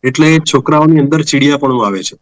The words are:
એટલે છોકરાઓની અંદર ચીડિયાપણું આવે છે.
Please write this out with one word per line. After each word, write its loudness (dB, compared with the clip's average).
એટલે 2
છોકરાઓની 2
અંદર 0
ચીડિયાપણું -2
આવે -6
છે. -12